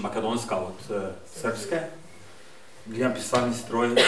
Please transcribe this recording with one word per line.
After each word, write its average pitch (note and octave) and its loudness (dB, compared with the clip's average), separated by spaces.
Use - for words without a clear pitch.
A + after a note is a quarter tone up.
makedonska A2+ 0
od, F#2+ -4
eh, F#2+ -2
srbske. - -2
Gledam A#2 2
pisalni B2 2
stroj A#2 2
in A#2+ 6